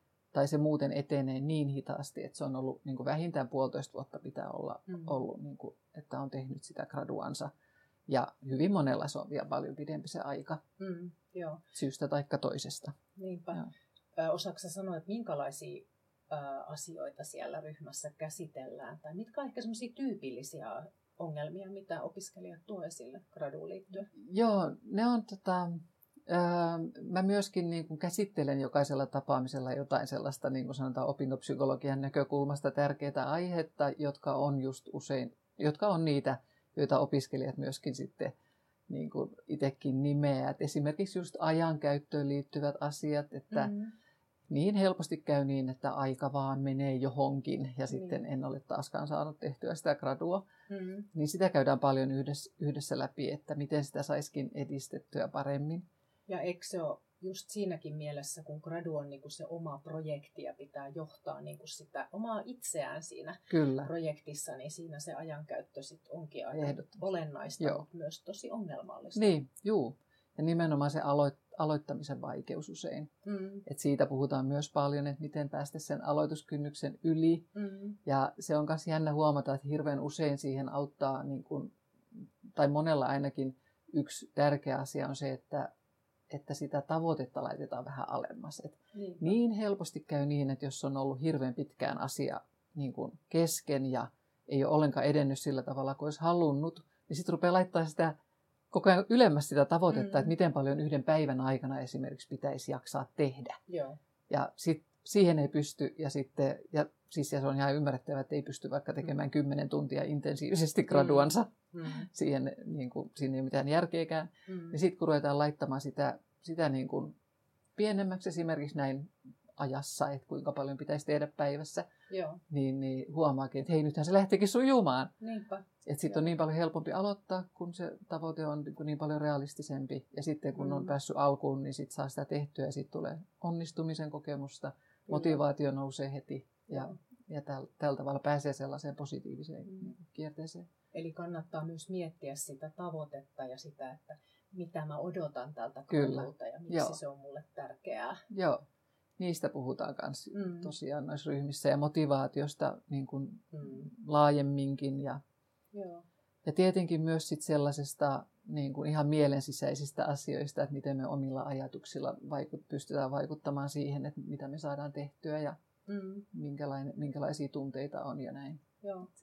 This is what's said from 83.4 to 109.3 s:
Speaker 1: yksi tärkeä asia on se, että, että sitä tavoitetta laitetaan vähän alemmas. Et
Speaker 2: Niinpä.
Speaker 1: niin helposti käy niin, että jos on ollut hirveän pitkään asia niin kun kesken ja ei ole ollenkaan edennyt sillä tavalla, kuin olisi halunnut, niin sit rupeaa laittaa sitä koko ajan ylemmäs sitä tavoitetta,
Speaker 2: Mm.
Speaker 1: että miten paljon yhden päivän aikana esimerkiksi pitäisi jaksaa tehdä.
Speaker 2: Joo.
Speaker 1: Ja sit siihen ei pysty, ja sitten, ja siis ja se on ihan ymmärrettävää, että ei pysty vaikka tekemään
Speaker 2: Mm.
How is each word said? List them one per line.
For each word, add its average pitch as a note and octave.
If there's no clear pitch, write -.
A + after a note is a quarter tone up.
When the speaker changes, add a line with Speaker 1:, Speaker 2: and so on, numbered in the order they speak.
Speaker 1:
yksi -
tärkeä C#3+
asia C3+
on C#3
se, C#3
että, C3+
että C#3+
sitä C#3+
tavoitetta D#3+
laitetaan C3+
vähän C3+
alemmas. D3+
Et -
Speaker 2:
Niinpä. F#3+
Speaker 1:
niin A3+
helposti G3+
käy C#3+
niin, C#3+
että C3+
jos C3+
on C#3
ollut C3+
hirveän C3+
pitkään -
asia -
niin C#3
kun -
kesken D#3
ja B2
ei C3+
ole D3+
ollenkaan C#3+
edennyt C#3+
sillä C3+
tavalla, C3+
kuin D3
olisi D3+
halunnut, E3
niin D3+
sit F3
rupeaa F3
laittaa F3+
sitä D#3
koko F#3+
ajan F#3
ylemmäs G3
sitä C#3
tavoitetta, E3+
Speaker 2:
Mm. -
Speaker 1:
että D3+
miten D#3+
paljon C#3
yhden D3
päivän D3
aikana C3
esimerkiksi C3+
pitäisi C#3
jaksaa C3+
tehdä. C3
Speaker 2:
Joo. D3+
Speaker 1:
Ja C#3
sit D#3+
siihen E3+
ei D3
pysty, D3
ja D3+
sitten, C#3
ja D3+
siis C#3+
ja C#3+
se C3+
on C#3
ihan C#3
ymmärrettävää, C#3+
että C#3
ei C#3+
pysty C#3+
vaikka C#3
tekemään D3
Speaker 2:
Mm. -